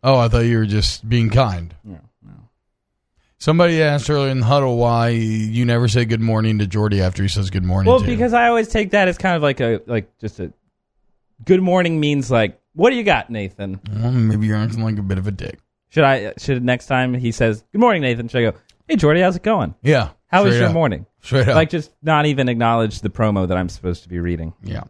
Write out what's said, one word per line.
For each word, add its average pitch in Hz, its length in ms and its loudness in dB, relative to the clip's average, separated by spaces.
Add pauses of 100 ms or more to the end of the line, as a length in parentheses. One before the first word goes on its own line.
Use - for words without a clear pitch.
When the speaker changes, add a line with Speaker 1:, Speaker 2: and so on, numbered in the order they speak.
Speaker 1:
Oh, 131 140 4
I 117 120 2
thought 120 100 4
you 117 180 2
were 110 80 2
just 104 420 -2
being 113 220 2
kind. 98 540 -2
Speaker 2:
No, 95 160 -16 (260)
no. - 60 -20 (1040)
Speaker 1:
Somebody 165 460 2
asked 143 260 0
earlier 139 220 0
in 131 80 -2
the 113 80 2
huddle 135 300 2
why 117 320 2
you 110 540 -2
never 120 240 2
say 117 180 2
good 113 160 -2
morning 110 360 0
to 104 80 0
Jordy 101 380 0
after 92 180 -2
he 95 80 0
says 95 220 -2
good 92 120 -2
morning 92 240 0
Speaker 2:
Well, 254 120 6
Speaker 1:
to 202 60 -2
you. 247 80 0
Speaker 2:
because 226 200 0
I 240 140 2
always 226 200 0
take 214 240 -2
that 202 180 2
as 175 100 -4
kind 185 160 0
of 151 80 -2
like 139 160 0
a, 117 260 0
like, 110 320 -6
just - 220 -12
a, 90 120 -10 (920)
good 185 160 4
morning 180 380 0
means, 143 320 0
like, 113 280 0 (140)
"What 185 160 2
do 269 60 -2
you 240 80 -4
got, 156 260 0
Nathan?" 98 500 -8 (140)
Speaker 1:
Well, 113 180 -2
maybe 110 360 2
you're 107 100 0
acting 110 260 -4
like 110 140 -2
a 104 60 -6
bit 95 160 -2
of 95 80 -6
a 104 40 -6
dick. - 280 -12 (300)
Speaker 2:
Should 151 140 2
I, 127 360 0
should 131 260 -4
next 123 220 -2
time 127 260 -2
he 123 180 -4
says, 110 400 0
"Good 208 100 -4
morning, 220 200 2
Nathan," 120 260 -4
should 127 160 -4
I 110 80 0
go, - 60 -10 (300)
"Hey, 330 80 -2
Jordy, 160 260 2
how's 185 140 0
it 180 80 -10
going? 196 400 -2
Speaker 1:
Yeah, 131 260 2 (220)
Speaker 2:
How 190 120 4
was 202 100 4
Speaker 1:
straight - 80 2
Speaker 2:
your 175 80 2
Speaker 1:
up. 160 40 -2
Speaker 2:
morning?" 139 320 -2 (160)
Speaker 1:
Straight 131 260 0
up. 110 60 2
Speaker 2:
Like, 160 160 2
just 160 220 -8 (100)
not 151 240 2
even 135 240 0
acknowledge 117 520 0
the 107 100 -4
promo 101 360 0
that 90 100 -2
I'm 92 120 -2
supposed 90 320 -8
to - 80 -20
be 87 100 -8
reading. 85 340 -6 (100)
Speaker 1:
Yeah. 98 260 -10